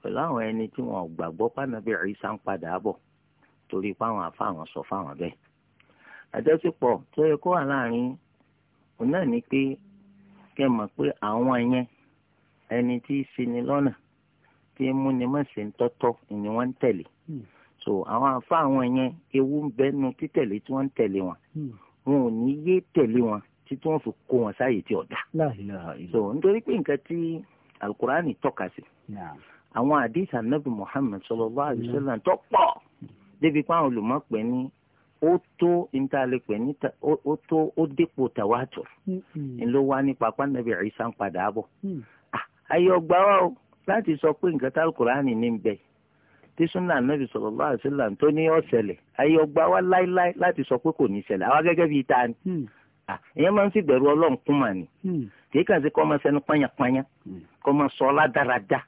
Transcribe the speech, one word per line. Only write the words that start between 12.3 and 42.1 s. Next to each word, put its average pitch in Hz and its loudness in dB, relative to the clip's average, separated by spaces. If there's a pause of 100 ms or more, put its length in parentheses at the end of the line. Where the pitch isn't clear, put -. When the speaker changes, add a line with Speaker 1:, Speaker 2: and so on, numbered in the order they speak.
Speaker 1:
ẹni 123 0
tí 139 -8
í 139 -2
ṣini 120 -6
lọ́nà, 139 0 (800)
tí - -6
í 131 0
múni 135 0
má 139 -2
ṣe 139 -8
ń 104 -10
tọ́tọ́ 120 -2 (140)
ni 104 -6
wọ́n 117 -2
ń 127 -6
tẹ̀lé. 104 0 (180)
Speaker 2:
Hmm. 143 -12 (380)
Speaker 1:
So, - -4 (100)
àwọn 123 0
àfáà 156 0
wọn 135 2
yẹn, 127 0 (200)
ewu 135 0
ń 147 -4
bẹ 123 2
nínú 139 -2
títẹ̀lé 131 -4
tí - -12
wọ́n 135 -2
ń 139 -4
tẹ̀lé 98 0
wọn. 90 -6 (120)
Speaker 2:
Hmm. 147 -10 (300)
Speaker 1:
Wọn 139 2
ò 123 2
ní 117 0 (100)
yé 180 2 (120)
tẹ̀lé 123 2
wọn 107 -2 (220)
títí - -10
wọ́n 156 0
fi 117 -6 (120)
kó - -4
wọn 110 0
sáyè 127 -2
tí - -6
ò 80 -4
dá. - -10 (100)
Speaker 2:
La 160 -2
ilaha 98 -10
illallah. 82 -14
Speaker 1:
So, 104 -2
nítorí 190 2
pé - -6
nǹkan 147 -2
tí 170 -8 (640)
Al-Qur'ani 127 -2
tọ́ka 120 -4
sí, - -18 (240)
Speaker 2:
Naam. 85 -14 (320)
Speaker 1:
àwọn 135 0
àdìsí 127 -2
Ànábì 131 -2
Muhammad 107 -4
sallallahu 117 -4
alaihi 120 -4
wasallam 131 -4
tó 180 2 (100)
pọ̀ - 2 (640)
débi 151 2
pé 165 -2
àwọn 165 2
olùmọ̀ 120 -2
pè 113 -4
ní 127 -2 (520)
ó 170 4 (160)
tó 175 2
níta 135 0
lè 127 0
pè 104 -4
ní 127 -2
ta-, - -6
ó, 147 0
ó 147 -2
tó, 156 0
ó 160 0
dépò 139 -2
tawatur. 120 -2 (160)
Speaker 2:
Mm-mm. 156 -8
Speaker 1:
Ń 117 -6
ló 127 2
wá 135 2
nípa 127 0
pé 139 -4
Ànábì 123 -2 (140)
Ìsá 113 -6
ń 113 -6
padà 98 -4
bọ̀. 104 -6 (140)
Speaker 2:
Mm. 185 -8 (320)